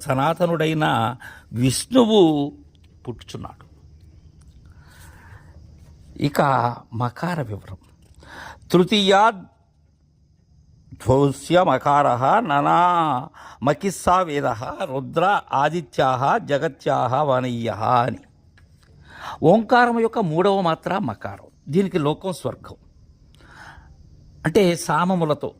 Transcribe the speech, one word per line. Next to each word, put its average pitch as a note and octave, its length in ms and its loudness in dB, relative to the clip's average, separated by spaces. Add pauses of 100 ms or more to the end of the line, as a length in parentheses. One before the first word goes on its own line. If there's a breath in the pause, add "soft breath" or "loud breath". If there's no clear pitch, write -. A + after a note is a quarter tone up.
సనాతనుడైన D#3+ 800 0 (760 loud breath)
విష్ణువు G#3+ 600 2 (880)
పుట్టుచున్నాడు. - 580 -14 (2750 soft breath)
ఇక F#3 120 0 (600)
మకార E3 380 -6
వివరం. G2+ 380 -12 (920 loud breath)
తృతీయా F#3+ 480 4 (1800)
ధ్వౌస్య C#3+ 680 2
మకారః C3+ 560 2 (240)
ననా D3+ 320 2 (840 loud breath)
మకిస్సా F3 520 0 (140)
వేదః C3+ 320 -2 (300)
రుద్ర C3+ 340 -4 (280)
ఆదిత్యాః C#3+ 680 0 (280)
జగత్యాః C3+ 640 -2 (160)
వనయ్యః A#2 540 -2 (240)
అని. - 140 -6 (1300 loud breath)
ఓంకారం A#3 540 2
యొక్క A3+ 140 -4 (120)
మూడవ F#3+ 260 2 (120)
మాత్ర F3 280 -4 (140)
మకారం. - 380 -14 (200)
దీనికి F3+ 380 0
లోకం D#3+ 340 -4
స్వర్గం, - 360 -12 (1700 loud breath)
అంటే E3+ 300 2
సామములతో E3 840 -2